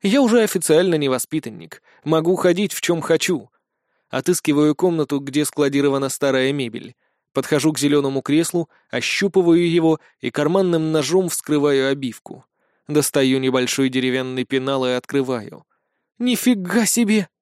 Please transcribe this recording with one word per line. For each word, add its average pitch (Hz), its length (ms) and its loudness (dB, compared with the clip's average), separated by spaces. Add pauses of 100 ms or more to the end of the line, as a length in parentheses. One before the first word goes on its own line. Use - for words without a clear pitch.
Я 208 200 2
уже 233 220 4
официально 175 520 2
не 147 140 0
воспитанник. 127 720 -8 (220)
Могу 160 320 2
ходить, 180 380 0
в - 80 -10
чем 170 200 -2
хочу. 156 480 -2 (600)
Отыскиваю 151 680 0
комнату, 160 440 0
где 139 260 -2
складирована 139 640 0
старая 135 420 0
мебель. 120 440 -8 (360)
Подхожу 147 420 0
к - 60 -6
зеленому 139 420 0
креслу, 160 480 0 (220)
ощупываю 170 760 2
его 160 320 2 (200)
и 123 100 -4
карманным 160 600 0
ножом 160 380 0
вскрываю 143 600 0
обивку. 135 560 -8 (420)
Достаю 139 520 2
небольшой 131 500 0
деревянный 127 540 -4
пенал 135 420 -2
и 127 60 -2
открываю. 127 760 -4 (540)
Нифига 233 680 0
себе! 214 440 0 (120)